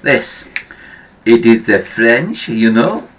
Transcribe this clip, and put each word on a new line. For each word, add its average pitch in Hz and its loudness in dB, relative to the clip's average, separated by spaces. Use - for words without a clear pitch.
This. - -4
It 113 4
is 113 4
the 101 0
French, - -2
you 113 0
know. 170 -2